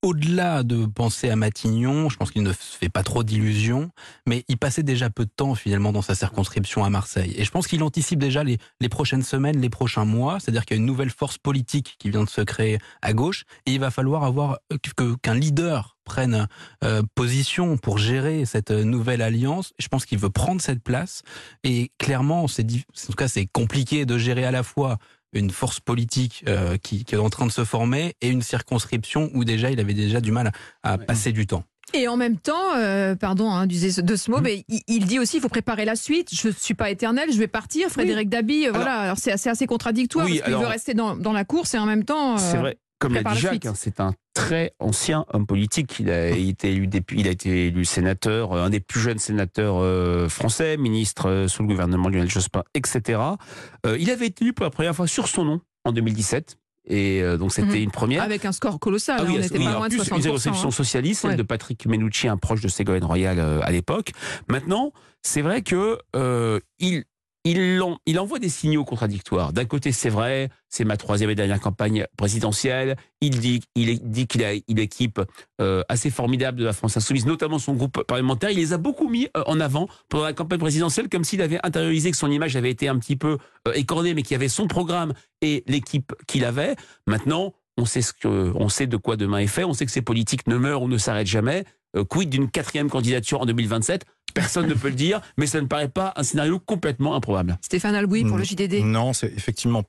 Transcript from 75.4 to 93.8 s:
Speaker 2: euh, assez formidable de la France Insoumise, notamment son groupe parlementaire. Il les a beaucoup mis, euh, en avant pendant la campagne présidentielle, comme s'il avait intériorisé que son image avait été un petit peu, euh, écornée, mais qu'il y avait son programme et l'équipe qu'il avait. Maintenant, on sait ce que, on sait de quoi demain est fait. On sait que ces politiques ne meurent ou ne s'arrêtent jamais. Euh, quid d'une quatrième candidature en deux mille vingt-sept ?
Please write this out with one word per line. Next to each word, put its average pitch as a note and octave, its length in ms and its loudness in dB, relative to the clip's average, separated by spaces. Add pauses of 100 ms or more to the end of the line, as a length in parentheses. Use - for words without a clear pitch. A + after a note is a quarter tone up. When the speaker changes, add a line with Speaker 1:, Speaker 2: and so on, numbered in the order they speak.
Speaker 2:
euh, F#2+ 280 2
assez C3+ 220 0
formidable B2+ 480 0
de A#2+ 60 0
la A2+ 80 0
France - 240 -2
Insoumise, A#2 280 0
notamment D#3 360 0
son C#3 140 -2
groupe C3 280 -2
parlementaire. C3 480 0
Il G3+ 60 0
les E3 160 2
a F3 60 0
beaucoup C4 300 0
mis, A#3 280 0
euh, D#3 100 0
en D#3+ 140 0
avant D3+ 280 0 (200)
pendant D3+ 160 0
la D#3 80 -2
campagne E3+ 260 -2
présidentielle, D#3+ 500 0
comme F3+ 140 0
s'il F#3+ 180 -2
avait E3 240 0
intériorisé D#3+ 460 0
que D3 60 -2
son C#3+ 160 0
image D3 240 0
avait B2 140 0
été C#3 180 -2
un C3+ 100 2
petit B2+ 160 -2
peu, D3+ 240 0 (300)
euh, A#2 60 -2
écornée, E3 380 0
mais D3+ 100 0
qu'il A2+ 100 -4
y - 20 0
avait C3 140 0
son G3+ 180 0
programme E3+ 460 0 (280)
et D3+ 280 0
l'équipe C3+ 460 -2 (120)
qu'il C3 180 0
avait. C#3+ 300 0 (320)
Maintenant, D#3 480 0 (240)
on A#2+ 60 2
sait A#2+ 180 0
ce - 100 -2
que, F#2+ 440 0
on G#2 120 2
sait C3 200 -2
de A#2 80 0
quoi A2 200 0
demain G2+ 220 0
est G2+ 80 2
fait. C3 160 -2
On F3 100 0
sait C3+ 140 -2
que A2+ 60 -4
ces - 100 -2
politiques A#2 460 0
ne A#2 80 2
meurent C3+ 260 2
ou B2 60 0
ne B2 100 2
s'arrêtent G#2 300 0
jamais. A#2+ 360 2 (320)
Euh, G2 80 0
quid E3 240 0
d'une C3+ 220 0
quatrième D3 400 -2
candidature B2+ 500 0
en B2+ 60 0
deux A#2 60 2
mille A#2 160 0
vingt-sept ? A2+ 360 0 (300)